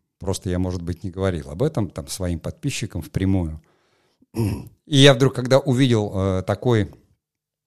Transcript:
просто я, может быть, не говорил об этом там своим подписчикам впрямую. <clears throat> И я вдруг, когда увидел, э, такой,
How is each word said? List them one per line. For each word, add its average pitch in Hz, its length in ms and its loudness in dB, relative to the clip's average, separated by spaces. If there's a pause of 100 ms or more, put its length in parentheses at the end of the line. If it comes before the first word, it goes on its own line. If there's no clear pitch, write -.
(200)
просто 92 300 -6
я, 90 100 -2
может 92 220 -4
быть, 85 220 -8
не 95 60 -6
говорил 90 400 -4
об 82 140 -4
этом 123 260 -2
там 69 180 -12
своим 87 320 -4
подписчикам 92 640 -8
впрямую. 90 600 -2 (720)
<clears throat> - 0 -
И 113 640 -4
я 139 160 10
вдруг, 127 200 2
когда 123 260 2
увидел, 120 540 2
э, 95 300 0
такой, 104 500 0 (720)